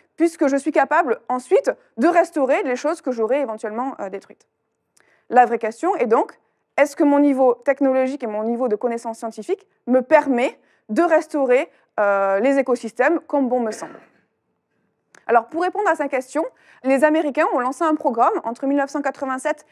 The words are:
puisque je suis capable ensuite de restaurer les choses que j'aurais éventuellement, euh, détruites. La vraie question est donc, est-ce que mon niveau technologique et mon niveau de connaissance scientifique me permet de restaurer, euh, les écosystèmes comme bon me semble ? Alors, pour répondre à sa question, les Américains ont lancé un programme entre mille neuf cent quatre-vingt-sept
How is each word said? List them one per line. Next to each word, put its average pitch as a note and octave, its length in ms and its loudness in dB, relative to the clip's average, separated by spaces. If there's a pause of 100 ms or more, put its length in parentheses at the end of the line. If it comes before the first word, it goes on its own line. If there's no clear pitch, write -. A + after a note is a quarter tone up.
(180)
puisque D#4+ 300 0
je C#4 100 2
suis C#4+ 140 -4
capable D4 580 0
ensuite B3+ 420 0 (260)
de B3+ 100 2
restaurer E4 560 2
les B3+ 120 -2
choses - 260 -4
que B3+ 100 -4
j'aurais A#3 300 -2
éventuellement, A3+ 580 -6
euh, G3 100 -10
détruites. - 380 -16 (800)
La A#3+ 160 6
vraie A3+ 140 -2
question D#4+ 360 -4
est C4+ 120 -2
donc, B3+ 300 0 (400)
est-ce C#4+ 180 2
que E4 80 0
mon C#4+ 160 4
niveau C4 340 4
technologique C4 680 0
et A#3 40 -6
mon G#3+ 160 -6
niveau A#3+ 240 -2
de G#3+ 80 0
connaissance A#3 440 -6
scientifique A#3 480 -8 (200)
me B3 140 4
permet C#4 580 2 (300)
de G#3+ 140 2
restaurer, D#4 640 0 (300)
euh, G3 400 2
les C#4 180 2
écosystèmes B3+ 640 0
comme C#4 260 -2
bon B3 140 -2
me G#3+ 100 -4
semble ? - 280 -16 (1300)
Alors, A3+ 180 2
pour D#4 160 -6
répondre F#4+ 260 -2
à E4 80 2
sa D4 120 -4
question, C#4 380 -4 (380)
les C4 200 2
Américains D4+ 500 0
ont C#4 60 -2
lancé C4+ 240 -4
un D#4 120 0
programme C4 380 0 (100)
entre A#3+ 220 -8
mille C#4 120 0
neuf C#4 120 -2
cent D4 120 -6
quatre-vingt-sept C4+ 720 -6